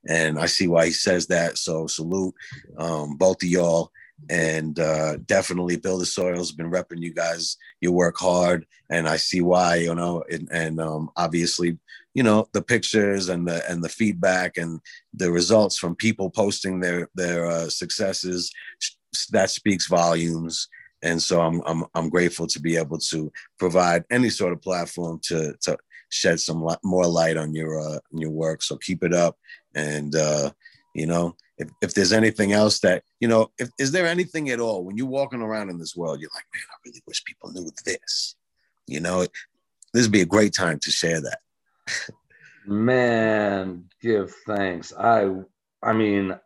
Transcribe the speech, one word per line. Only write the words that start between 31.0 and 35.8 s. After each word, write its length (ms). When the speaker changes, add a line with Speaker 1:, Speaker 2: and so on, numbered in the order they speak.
Speaker 1:
know, 300
if, 120
if 120
there's 200
anything 400
else 260
that, 240
you 80
know, 300
if, 120
is 120
there 160
anything 420
at 100
all 240
when 140
you're 80
walking 360
around 280
in 80
this 180